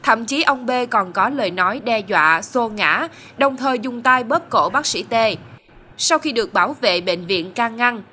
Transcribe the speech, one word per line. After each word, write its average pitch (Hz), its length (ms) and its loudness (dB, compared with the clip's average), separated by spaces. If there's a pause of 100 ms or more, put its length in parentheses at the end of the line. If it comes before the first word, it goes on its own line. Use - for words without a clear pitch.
Thậm 226 220 2
chí, 277 180 -2
ông 262 220 0
B 240 60 -2 (180)
còn 196 240 0
có 196 160 2
lời 247 220 -2
nói 185 320 0
đe 226 160 0
dọa, 165 420 2
xô 233 280 -2
ngã, 208 380 0 (300)
đồng 269 200 2
thời 254 220 -2
dùng 240 220 -8
tay 254 220 4
bóp 311 260 -2
cổ - 200 2
bác 294 160 -2
sĩ 262 180 -4
T. - 100 -8 (840)
Sau 320 220 2
khi 311 120 -4
được 220 220 -2
bảo 180 280 2
vệ 180 200 4
bệnh 175 240 -4
viện 185 260 -2
can 233 240 -2
ngăn 240 260 -2 (120)